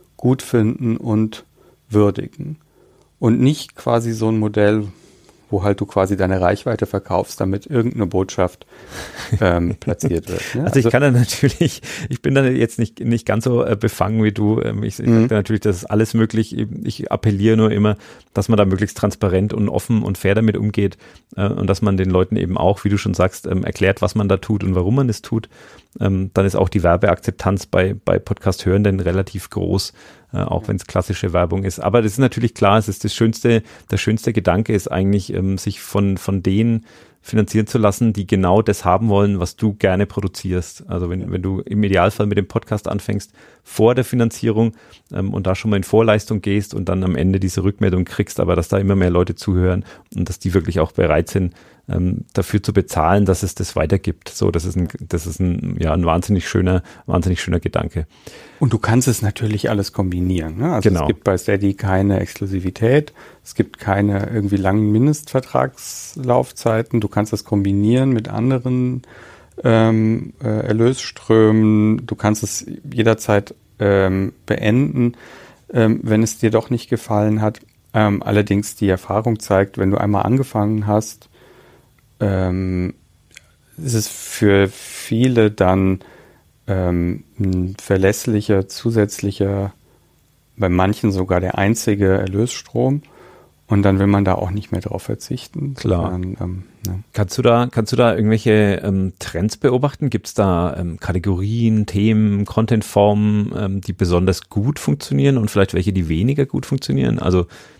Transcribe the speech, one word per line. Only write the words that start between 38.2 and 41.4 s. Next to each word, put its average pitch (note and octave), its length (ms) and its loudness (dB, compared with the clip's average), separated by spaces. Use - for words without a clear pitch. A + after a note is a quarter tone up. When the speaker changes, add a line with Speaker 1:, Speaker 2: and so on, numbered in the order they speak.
Speaker 2:
genau F#2+ 340 4
das G#2+ 240 0
haben G2 240 2
wollen, G2+ 300 2
was F2 160 -4
du G#2+ 200 -2
gerne G2 320 2
produzierst. F#2 800 -6
Also F2+ 220 -4
wenn, F#2 100 -6
Speaker 1:
Ja. F2 100 -8
Speaker 2:
wenn F#2 120 -4